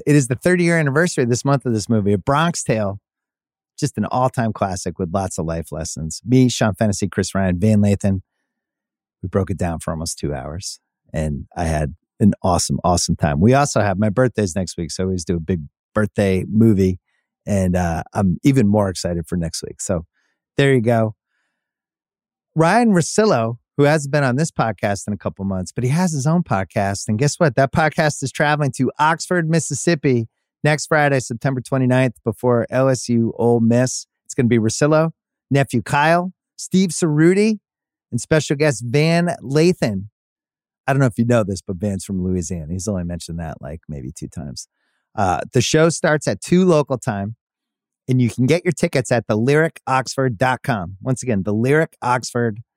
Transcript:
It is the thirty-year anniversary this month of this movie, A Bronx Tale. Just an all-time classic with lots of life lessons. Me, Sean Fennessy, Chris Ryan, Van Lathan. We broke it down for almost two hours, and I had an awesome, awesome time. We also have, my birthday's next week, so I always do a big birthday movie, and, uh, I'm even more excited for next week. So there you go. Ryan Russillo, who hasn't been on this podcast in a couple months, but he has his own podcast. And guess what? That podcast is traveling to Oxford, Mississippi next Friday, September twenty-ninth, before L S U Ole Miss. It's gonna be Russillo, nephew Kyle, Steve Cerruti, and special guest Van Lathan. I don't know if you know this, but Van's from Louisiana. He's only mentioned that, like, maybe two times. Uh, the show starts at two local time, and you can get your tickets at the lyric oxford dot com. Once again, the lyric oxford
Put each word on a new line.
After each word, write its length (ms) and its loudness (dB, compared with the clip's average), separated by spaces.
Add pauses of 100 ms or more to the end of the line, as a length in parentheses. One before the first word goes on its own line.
It 80 6
is 140 4
the 80 -2
thirty-year 420 2
anniversary 460 0
this 180 0
month 220 2
of 80 -2
this 160 -2
movie, 240 2
A 60 2
Bronx 440 0
Tale. 380 -2 (760)
Just 200 -4
an 60 0
all-time 480 0
classic 460 -4
with 140 -4
lots 240 -2
of 100 -4
life 260 -6
lessons. 520 -8
Me, 260 4
Sean 240 0
Fennessy, 340 -2
Chris 260 -4
Ryan, 240 0
Van 220 4
Lathan. 400 0 (1000)
We 80 -10
broke 220 -2
it 60 -6
down 240 -4
for 100 -8
almost 280 -8
two 160 -4
hours, 460 -10 (340)
and 320 -4 (100)
I 80 -4
had 320 -2 (240)
an 220 4
awesome, 420 0
awesome 320 0
time. 240 0
We 140 6
also 260 2
have, 180 0
my 120 0
birthday's 440 0
next 220 -6
week, 160 -6
so 100 -6
I 40 -2
always 180 -4
do 120 -2
a 40 -4
big 220 -4 (300)
birthday 560 0
movie, 520 4 (460)
and, 280 0
uh, 380 -2
I'm 320 0
even 240 4
more 200 2
excited 380 -6
for 100 -6
next 260 -6
week. 180 -14
So 260 -4 (500)
there 160 4
you 80 4
go. 360 0 (1400)
Ryan 360 4
Russillo, 680 2 (180)
who 80 4
hasn't 280 2
been 100 2
on 140 2
this 160 -2
podcast 560 -2
in 40 -2
a 60 -4
couple 260 -8
months, 280 -4
but 100 -6
he 80 0
has 220 0
his 140 -2
own 180 2
podcast. 640 -2
And 100 -2
guess 220 0
what? 160 2
That 160 2
podcast 500 0
is 80 -4
traveling 420 0
to 260 -2
Oxford, 520 0
Mississippi 800 0 (360)
next 220 0
Friday, 340 2
September 400 -4
twenty-ninth, 640 0
before 460 0
L 180 2
S 200 -2
U 280 0
Ole 240 2
Miss. 460 2 (180)
It's 100 -18
gonna 140 2
be 100 4
Russillo, 540 2 (380)
nephew 320 0
Kyle, 500 2 (240)
Steve 340 0
Cerruti, 720 2 (500)
and 100 -4
special 360 0
guest 280 0
Van 580 2
Lathan. 640 0 (800)
I 40 2
don't 80 2
know 60 4
if 120 -2
you 60 0
know 200 2
this, 180 -6
but 140 -10
Van's 280 -4
from 200 -4
Louisiana. 480 -4
He's 160 -6
only 160 -4
mentioned 340 -10
that, 240 -10
like, 260 -14
maybe 220 -10
two 180 -12
times. 380 -14 (500)
Uh, 240 -2 (120)
the 80 2
show 300 4
starts 360 -2
at 140 -4
two 240 2
local 340 2
time, 380 -6 (720)
and 120 2
you 80 4
can 180 0
get 180 2
your 80 0
tickets 400 -2
at 160 0
the 80 0
lyric 500 0
oxford 500 -2
dot 260 0
com. 380 -4
Once 220 -4
again, 200 -2
the 120 -4
lyric 480 0
oxford 600 -2 (140)